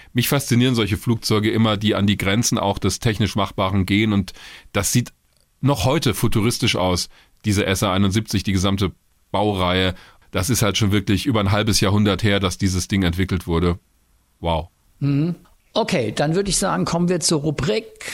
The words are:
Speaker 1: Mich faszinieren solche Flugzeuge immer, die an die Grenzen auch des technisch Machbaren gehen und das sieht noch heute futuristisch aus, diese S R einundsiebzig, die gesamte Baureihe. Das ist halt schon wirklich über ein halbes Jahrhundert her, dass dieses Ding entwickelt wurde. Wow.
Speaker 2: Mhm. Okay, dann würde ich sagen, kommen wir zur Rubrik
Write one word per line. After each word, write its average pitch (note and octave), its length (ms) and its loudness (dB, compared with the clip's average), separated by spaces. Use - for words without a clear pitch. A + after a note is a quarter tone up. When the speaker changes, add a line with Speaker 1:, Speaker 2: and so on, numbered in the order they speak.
Speaker 1:
Mich B2 160 0
faszinieren B2+ 460 2
solche G#2+ 200 0
Flugzeuge G#2+ 540 0
immer, G#2+ 260 2
die G#2 200 0
an G2 100 0
die G2+ 120 2
Grenzen G#2 420 0
auch G2 180 -2
des - 220 -2
technisch G#2 360 0
Machbaren F#2+ 520 0
gehen G#2 260 2
und G2 200 0
das - 200 -2
sieht B2 200 0
noch C3+ 260 0
heute C3 280 0
futuristisch A2+ 600 0
aus, F2+ 340 -2
diese G2+ 200 0
S F#2+ 160 -2
R G#2 100 0
einundsiebzig, G2 520 0
die G2+ 100 -2
gesamte G2 380 0
Baureihe. F#2 640 0
Das F2+ 220 -2
ist G#2+ 100 2
halt G2+ 160 2
schon G2+ 140 2
wirklich G2 340 0
über A2+ 140 2
ein G2 120 2
halbes G#2+ 300 2
Jahrhundert G#2 400 2
her, G2+ 180 2
dass F#2 200 -2
dieses F#2 280 0
Ding G2 140 0
entwickelt F2+ 460 0
wurde. F2 320 0
Wow. F2 280 -2
Speaker 2:
Mhm. C#3+ 340 0
Okay, E3 420 0
dann D3+ 200 0
würde G3+ 140 -2
ich E3 80 -2
sagen, F#3 280 -2
kommen F3 240 0
wir F3+ 100 0
zur D3+ 220 0
Rubrik D#3+ 440 -2